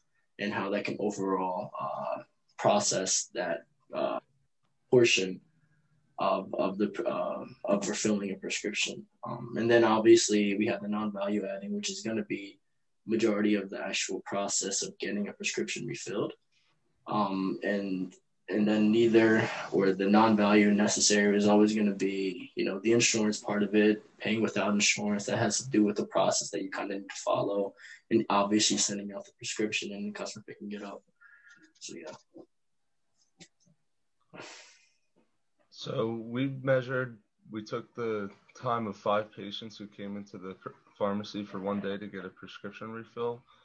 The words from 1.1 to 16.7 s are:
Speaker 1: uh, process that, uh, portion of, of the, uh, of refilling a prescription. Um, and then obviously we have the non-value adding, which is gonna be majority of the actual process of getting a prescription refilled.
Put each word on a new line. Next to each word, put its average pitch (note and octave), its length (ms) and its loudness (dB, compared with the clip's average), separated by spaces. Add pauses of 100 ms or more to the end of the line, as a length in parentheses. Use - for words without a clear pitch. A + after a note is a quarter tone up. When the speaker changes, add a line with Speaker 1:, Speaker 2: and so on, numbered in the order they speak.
Speaker 1:
uh, - 440 -6 (360)
process G#2 760 2
that, F2 320 -4 (280)
uh, - 240 -2 (720)
portion G#2+ 520 4 (800)
of, F#2+ 340 0
of - 240 -2
the, - 120 2 (140)
uh, - 400 -2 (220)
of G2+ 240 0
refilling G2+ 420 0
a F#2+ 40 -4
prescription. - 680 -4 (200)
Um, - 320 -10
and A2+ 120 2
then A#2+ 140 8
obviously G#2+ 720 6
we G#2+ 120 0
have G2 140 -2
the G2+ 60 -8
non-value G#2 580 -2
adding, G3+ 300 -6
which G#3 160 -6
is - 100 -10
gonna A2 220 -4
be - 380 -10 (440)
majority G#2+ 500 2
of G2 140 -4
the - 160 -8
actual - 400 -4
process G2 580 -4
of - 160 -10
getting - 280 -4
a G#3 60 -10
prescription - 520 -6
refilled. G#2+ 460 -6 (760)